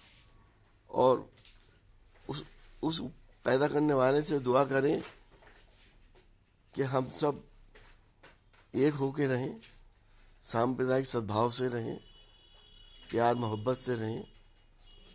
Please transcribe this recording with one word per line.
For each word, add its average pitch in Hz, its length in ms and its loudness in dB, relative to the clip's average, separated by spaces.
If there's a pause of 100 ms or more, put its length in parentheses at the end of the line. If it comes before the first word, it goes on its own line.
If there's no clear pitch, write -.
(880)
और 127 420 2 (960)
उस, 147 160 -10 (380)
उस 160 160 -2 (460)
पैदा 135 220 4
करने 147 260 2
वाले 135 300 4
से 151 160 -2
दुआ 127 260 2
करें 135 380 0 (1700)
कि - 60 -2
हम 131 280 -2
सब - 380 -4 (1300)
एक 143 180 4
होके 139 340 -2
रहें, 131 320 -2 (840)
सांप्रदायिक 127 640 0
सद्भाव 113 440 0
से 127 180 -2
रहें, 120 320 -6 (1120)
प्यार 117 240 4
मोहब्बत 117 420 -2
से 123 180 -4
रहें 110 320 -6 (880)